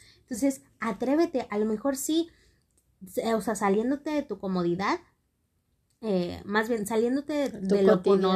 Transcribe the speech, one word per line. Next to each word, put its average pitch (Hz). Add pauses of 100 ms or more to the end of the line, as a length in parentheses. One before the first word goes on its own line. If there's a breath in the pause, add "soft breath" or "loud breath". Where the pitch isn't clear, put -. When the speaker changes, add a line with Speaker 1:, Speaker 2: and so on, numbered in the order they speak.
(220 soft breath)
Speaker 1:
Entonces, 269 (160)
atrévete, 254
a 208
lo 220
mejor 220
sí, 330 (800 soft breath)
se-, -
o 214
sea, 220
saliéndote 220
de 294
tu 202
comodidad, 190 (1040)
eh, 180
más 214
bien 214
saliéndote 240
de, 285
Speaker 2:
Tu 196
Speaker 1:
de 196
lo 190
cono-, 190